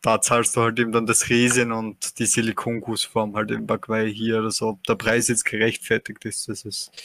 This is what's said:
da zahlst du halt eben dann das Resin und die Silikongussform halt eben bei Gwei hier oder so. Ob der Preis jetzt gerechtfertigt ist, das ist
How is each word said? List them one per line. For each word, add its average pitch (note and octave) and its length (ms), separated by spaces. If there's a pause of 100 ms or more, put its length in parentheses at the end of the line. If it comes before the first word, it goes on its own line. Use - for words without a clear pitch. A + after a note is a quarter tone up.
da A2 220
zahlst A#2+ 340
du A#2+ 60
halt A2+ 160
eben A#2 140
dann A2+ 120
das A2+ 240
Resin A#2+ 440
und A2 460
die A#2 80
Silikongussform A2 1080
halt G#2+ 140
eben A2 160
bei A2 100
Gwei A2 320
hier A2 300
oder A2 120
so. A2 180
Ob G#2 160
der A#2 100
Preis A#2 340
jetzt A#2 160
gerechtfertigt A2 800
ist, - 240
das G#2+ 160
ist - 260 (140)